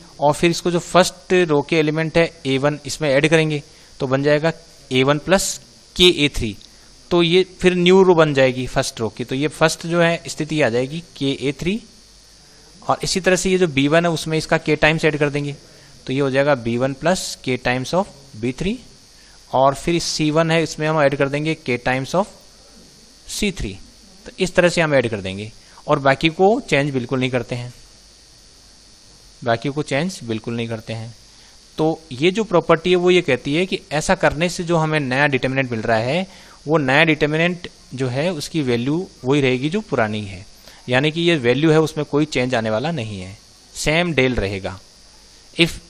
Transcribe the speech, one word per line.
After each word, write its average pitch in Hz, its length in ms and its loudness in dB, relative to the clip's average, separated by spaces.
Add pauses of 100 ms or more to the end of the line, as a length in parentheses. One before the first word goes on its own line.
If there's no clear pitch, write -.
(200)
और 147 140 2
फिर 175 160 2
इसको 170 200 -2
जो 170 80 0
first - 540 0 (160)
row 147 140 4
के 165 140 -2
एलिमेंट 156 420 0
है 165 120 2 (160)
ए 135 120 0
वन 143 280 0
इसमें 151 240 -4
ऐड 147 180 2
करेंगे 156 340 0 (380)
तो 143 60 -4
बन 135 160 0
जाएगा 151 300 2 (400)
A 131 100 4
one 143 160 2
plus 175 300 0 (480)
K 180 200 8
ए 147 120 2
थ्री, 110 280 -4 (540)
तो 175 120 4
ये 175 200 4 (180)
फिर 180 160 2
न्यू 185 260 6
रो 180 120 8
बन 156 200 4
जाएगी 131 320 2
first - 340 -4
रो 110 80 -2
की। - 160 -8
तो 131 100 -8
ये 143 160 -2
first - 360 -2
जो 170 140 0
है 170 280 0
स्थिति 151 340 -4
आ 123 60 4
जाएगी 127 340 -4 (140)
के 139 220 -2
ए 135 140 -4
थ्री, 185 280 -4 (1040)
और - 220 -2
इसी 190 160 -2
तरह 185 160 2
से 190 140 0
ये 185 80 2
जो 180 100 4
बी 139 200 0
वन 165 180 4
है 170 60 2
उसमें 160 260 -4
इसका 160 200 0
k 151 220 0
times 156 240 2
add 151 140 2
कर 147 120 0
देंगे 143 240 -6 (520)
तो 135 60 -6
ये 135 80 -2
हो 139 100 0
जाएगा 139 260 2
बी 117 220 -4
वन 135 160 0
plus 175 320 -2 (180)
k 127 160 -2
times 127 340 -4
of 190 120 2 (300)
B 120 160 -4
three, 196 260 -4 (720)
और 135 240 4
फिर 170 260 -2
सी 156 300 -2
वन 160 200 2
है 165 120 2
इसमें 151 260 -4
हम 156 140 0
ऐड 139 140 2
कर 139 120 0
देंगे 151 320 -4
k 123 200 -4
times 131 340 -4
of 196 120 0 (1040)
सी 208 220 -2
थ्री। 95 240 -8 (500)
तो - 120 -18
इस 180 160 -2
तरह 175 140 4
से 170 120 0
हम 151 140 0
ऐड 127 140 2
कर 107 120 -6
देंगे 98 300 -8 (360)
और 147 140 0
बाकी 165 300 2
को 196 300 2
change 143 320 0
बिल्कुल 127 280 -4
नहीं 131 100 -2
करते 123 240 -4
हैं, 120 180 -10 (1700)
बाकी 117 240 -2
को 143 140 -4
change 156 420 -4
बिल्कुल 113 320 -6
नहीं 117 120 -6
करते 113 240 -10
हैं। 110 220 -12 (640)
तो 156 200 0 (140)
ये 147 180 0
जो 202 140 -2
property 165 460 2
है 180 60 4
वो 180 140 2
ये 180 120 6
कहती 139 320 -2
है 180 120 0
कि 190 120 -4 (140)
ऐसा 156 240 0
करने 156 320 0
से 175 160 -6
जो 170 120 0
हमें 156 240 0
नया 135 260 0
determinant 135 440 0
मिल 113 100 -4
रहा 113 180 2
है 151 280 -2 (400)
वो 156 120 2
नया 135 260 4
determinant 160 640 0 (260)
जो 131 140 -4
है 143 240 -2
उसकी 151 300 -6
value 131 440 -2 (180)
वही 143 160 2
रहेगी 131 300 0
जो 208 120 -2
पुरानी 107 400 -2
है, 95 220 -12 (440)
यानी 131 220 2
कि 160 100 -6
ये 170 180 2
value 131 320 2
है 156 100 6
उसमें 147 260 -2
कोई 147 200 0
change 127 280 -2
आने 113 160 -2
वाला 120 220 -2
नहीं 107 280 -8
है, 95 160 -14 (380)
Same 165 400 -2
del 127 240 2
रहेगा। 98 400 -6 (800)
If 170 200 2 (140)